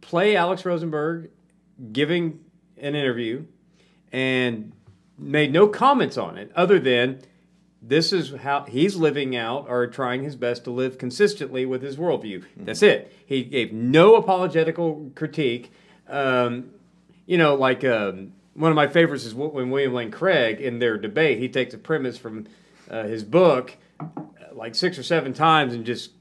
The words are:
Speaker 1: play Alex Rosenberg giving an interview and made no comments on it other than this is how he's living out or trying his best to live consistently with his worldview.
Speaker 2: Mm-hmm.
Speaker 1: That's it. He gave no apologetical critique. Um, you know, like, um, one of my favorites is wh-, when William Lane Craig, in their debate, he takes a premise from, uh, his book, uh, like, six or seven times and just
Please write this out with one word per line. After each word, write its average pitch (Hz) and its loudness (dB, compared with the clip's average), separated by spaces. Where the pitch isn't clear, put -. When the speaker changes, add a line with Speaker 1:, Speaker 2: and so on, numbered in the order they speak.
Speaker 1:
play 202 2
Alex 180 0
Rosenberg 165 -4
giving 156 -2
an 143 -6
interview 127 -4
and 127 -2
made 143 0
no 196 8
comments 208 2
on 92 -8
it 101 -16
other 180 4
than 127 2
this 143 0
is 151 -2
how 139 -4
he's 160 0
living 143 0
out 123 -6
or 123 0
trying 127 -6
his 143 -10
best 120 -4
to 127 -10
live 131 -4
consistently 131 -2
with 127 -6
his 139 -10
worldview. 120 -4
Speaker 2:
Mm-hmm. - -18
Speaker 1:
That's 110 -4
it. 202 4
He 131 -4
gave 120 -4
no 147 8
apologetical 165 0
critique. 131 -4
Um, 123 -2
you 180 2
know, 151 6
like, 131 2
um, 98 -2
one 160 2
of 156 2
my 147 4
favorites 143 2
is 113 -12
wh-, 147 -6
when 127 -4
William 135 0
Lane 117 -4
Craig, 131 0
in 120 -6
their 117 0
debate, 110 0
he 123 -4
takes 127 -4
a 113 -18
premise 131 -6
from, 110 -14
uh, 113 -8
his 110 -6
book, 131 4
uh, - -12
like, 113 -12
six 180 -2
or 131 -12
seven 139 -2
times 147 4
and 117 -8
just 117 -8